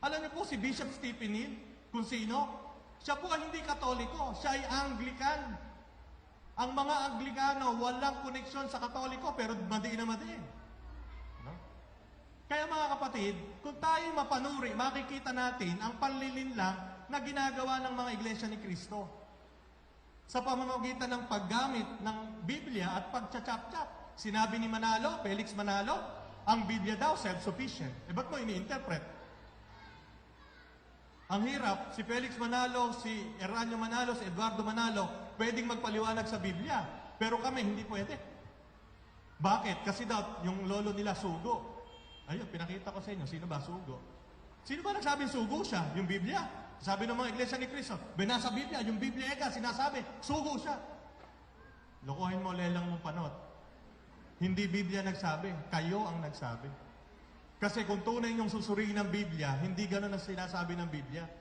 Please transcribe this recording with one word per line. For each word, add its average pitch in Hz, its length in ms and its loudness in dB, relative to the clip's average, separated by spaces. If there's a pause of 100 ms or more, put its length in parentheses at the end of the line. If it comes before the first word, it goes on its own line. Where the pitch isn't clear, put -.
Alam 302 160 2
niyo 311 160 -6
po 359 80 0
si 269 160 -2
Bishop 269 320 0
Stephen 226 400 -4
Hill, 233 200 -2 (360)
kung 226 160 0
sino? 233 400 2 (560)
Siya 285 160 2
po 349 160 0
ay 311 160 2
hindi 311 160 -4
Katoliko, 254 720 0
siya 277 160 0
ay 269 160 2
Anglican. 269 720 2 (1200)
Ang 254 160 2
mga 277 180 4 (180)
Anglikano, 262 680 4
walang 262 400 2
koneksyon 262 480 -4
sa 247 120 -2
Katoliko, 262 520 -2
pero 226 240 2 (120)
madiin 214 320 2
na 226 80 0
madiin. 220 360 -2 (1000)
No? 131 80 -8 (960)
Kaya 302 200 2
mga 311 180 4 (100)
kapatid, 220 380 2 (300)
kung 285 160 -4
tayo 320 320 6
mapanuri, 269 640 2
makikita 269 560 0
natin 247 480 2
ang 226 160 -2
panlilinlang 262 800 0 (320)
na 285 120 0
ginagawa 262 640 2
ng 254 120 0
mga 247 200 0
Iglesia 220 320 0
ni 214 120 -4
Cristo. 196 480 -4 (1160)
Sa 247 160 0
pamamagitan 254 640 0
ng 247 240 0
paggamit 226 560 2 (160)
ng - 400 -4
Biblia 226 560 0
at - 160 -6
pagtsatsapt-tsap. 240 1040 -4
Sinabi 220 400 2
ni 226 80 2
Manalo, 220 560 2
Felix 208 320 0
Manalo, 202 480 2 (460)
ang 220 180 8
Biblia 214 320 2
daw 302 160 6
self-sufficient. 185 960 -2
Eh, 175 60 -2
ba't 262 100 0
mo 294 140 -2
ini-interpret? 196 640 0 (2250)
Ang 202 160 4
hirap, 254 480 0
si 220 80 -2
Felix 240 360 0
Manalo, 247 580 4
si 220 160 -2 (260)
Eranio 226 400 0
Manalo, 233 400 2
si 214 80 -4
Eduardo 202 400 2
Manalo, 214 720 0
pwedeng 233 320 4
magpaliwanag 220 560 2
sa 214 160 -2
Biblia. 202 400 2 (400)
Pero 233 160 4
kami, 262 240 2
hindi 208 240 2
pwede. 208 320 -2 (1200)
Bakit? 190 480 4
Kasi 202 240 0
daw, 202 320 0
yung 190 240 0
lolo 208 240 2
nila 202 240 0
sugo. 185 720 -2 (400)
Ayun, 185 240 -4
pinakita 180 400 -4
ko 196 80 -4
sa 202 160 -6
inyo, 165 160 -2
sino 165 160 -4
ba 147 160 -2
sugo? 151 360 -6 (680)
Sino 302 160 -4
ba 392 80 2
nagsabing 285 400 2
sugo 247 320 2
siya? 165 320 0
Yung 185 160 2
Biblia? 202 360 2 (320)
Sabi 196 320 2
ng 233 60 2
mga 247 180 2
Iglesia 254 240 0
ni 254 80 -2
Cristo, 247 300 -4 (180)
"Binasa 226 380 4
Biblia, 277 320 0
yung 214 160 2
Biblia 262 320 0
eka, 269 180 2
sinasabi, 240 540 2 (180)
sugo 294 380 2
siya." 285 180 0 (1300)
Lokohin 185 380 0
mo, 185 100 0
lelang 175 320 2
mong 175 160 -2
panot. 156 320 -2 (1000)
Hindi 185 320 2
Biblia 196 320 2
nagsabi, 175 720 0
kayo 175 320 4
ang 170 160 -2
nagsabi. 131 480 -4 (880)
Kasi 208 320 2
kung 196 160 2
tunay 233 320 2
niyong 220 160 2
susuriin 208 480 2
ang 196 80 2
Biblia, 160 560 2
hindi 190 240 2
ganun 202 240 2
ang 190 80 0
sinasabi 180 560 -2
ng 170 160 0
Biblia. 147 320 -4 (160)